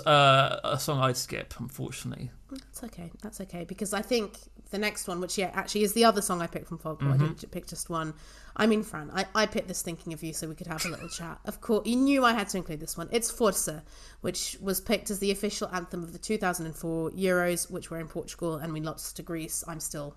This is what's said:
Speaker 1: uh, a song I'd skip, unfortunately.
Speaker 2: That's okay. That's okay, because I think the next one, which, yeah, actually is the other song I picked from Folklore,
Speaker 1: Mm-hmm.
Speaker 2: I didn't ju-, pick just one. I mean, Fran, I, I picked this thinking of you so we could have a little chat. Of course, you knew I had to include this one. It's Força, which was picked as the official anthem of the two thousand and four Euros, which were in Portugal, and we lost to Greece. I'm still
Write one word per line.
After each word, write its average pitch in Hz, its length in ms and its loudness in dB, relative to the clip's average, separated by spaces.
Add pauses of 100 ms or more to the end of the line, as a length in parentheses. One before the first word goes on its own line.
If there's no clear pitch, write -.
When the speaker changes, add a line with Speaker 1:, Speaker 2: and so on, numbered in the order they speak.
Speaker 1:
uh, 139 560 8
a 127 160 0
song 139 220 0
I'd 127 160 4
skip, - 420 -6
unfortunately. 127 720 -8 (220)
Speaker 2:
That's - 320 -14
okay. 175 260 -12 (120)
That's 208 180 -10
okay, 185 240 -10
because 190 280 -6
I 202 100 0
think 214 360 0 (320)
the 196 80 -4
next 208 300 -2
one, 175 120 -2
which, 180 180 -2
yeah, 180 160 0
actually 196 280 0
is 208 120 4
the 226 100 6
other 208 160 6
song 180 220 0
I 165 40 -2
picked - 220 -8
from 165 100 -8
Folklore, 139 360 0
Speaker 1:
Mm-hmm. 139 80 8
Speaker 2:
I 151 40 4
didn't 165 140 -4
ju-, - 60 -12
pick 180 200 -10
just - 240 -10
one. 160 240 -4 (420)
I 214 100 4
mean, 214 160 4
Fran, 151 300 -10
I, 190 120 0 (100)
I 214 120 6
picked 214 200 -2
this 185 160 -4
thinking 165 300 -8
of 156 100 -10
you 160 100 -4
so 170 140 -6
we 156 80 -8
could 170 140 -12
have 160 160 -4
a 180 40 -2
little 165 200 -8
chat. 170 360 -10
Of - 160 -8
course, 208 260 2
you 233 100 4
knew 269 280 6
I 226 100 6
had 202 160 0
to 190 80 -2
include 160 220 -6
this - 160 -8
one. 165 140 -6
It's 233 220 2
Força, 190 500 2 (380)
which - 400 -2
was 190 200 0
picked 202 300 0
as 196 80 -2
the 196 140 2
official 196 400 -2
anthem 175 320 -4
of 165 80 -10
the 170 80 -14
two 214 180 0
thousand 175 280 0
and 156 100 -8
four 165 340 -2
Euros, 180 580 2
which - 220 -8
were 165 80 -6
in 165 80 -8
Portugal, 160 500 -4
and 160 160 -6
we 156 80 -4
lost 156 360 -8
to 170 60 -8
Greece. 160 440 -6
I'm 160 140 -8
still 147 360 -8